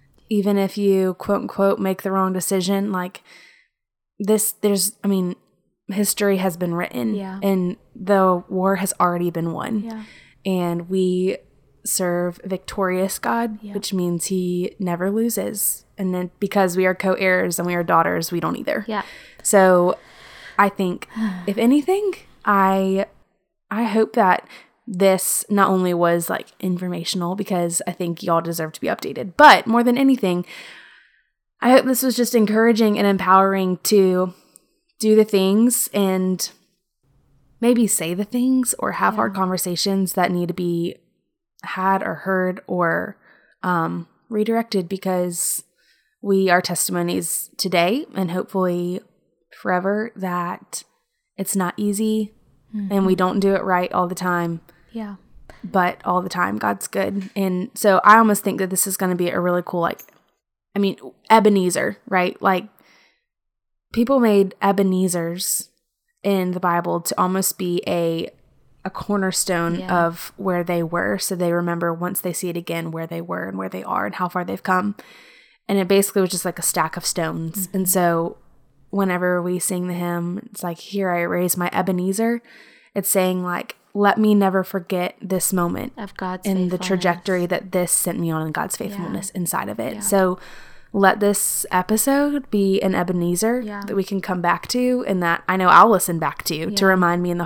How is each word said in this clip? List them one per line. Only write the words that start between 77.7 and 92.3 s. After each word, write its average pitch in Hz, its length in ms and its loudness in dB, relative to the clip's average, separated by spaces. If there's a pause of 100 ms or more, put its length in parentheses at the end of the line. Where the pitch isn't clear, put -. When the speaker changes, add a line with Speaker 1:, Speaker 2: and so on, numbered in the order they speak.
Speaker 1:
And 190 120 0
Speaker 2:
Mm-hmm. 185 60 -2
Speaker 1:
so 170 460 2 (540)
whenever 180 520 0
we 180 160 -2
sing 180 280 -4
the 180 80 -6
hymn, 175 460 -4 (100)
it's - 120 -14
like, 170 160 -8
"Here 196 320 -4
I 175 120 0
raise 175 360 0
my 180 160 -2
Ebenezer." 190 680 -2 (540)
It's 196 160 -4
saying, 185 340 0
like, - 320 -8 (160)
"Let 202 240 4
me 214 180 4
never 190 300 4
forget 180 560 -6
this 185 320 -2
moment 180 460 -2
Speaker 2:
Of 202 180 -12
God's 185 300 -8
Speaker 1:
and 196 100 0
the 185 40 0 (180)
Speaker 2:
faithfulness. 180 80 -6
Speaker 1:
trajectory 180 600 0
that 180 260 -4
this 180 200 0
sent - 260 -2
me 165 120 -2
on 160 120 -2
and 156 120 -6
God's - 260 -6
Speaker 2:
Yeah. 190 80 -6
Speaker 1:
faithfulness 190 420 -8
inside 180 380 -4
of 208 100 -8
it." 226 180 -6
Speaker 2:
Yeah. 208 40 -12
Speaker 1:
So 190 380 2 (560)
let 196 260 4
this - 500 0
episode 277 800 0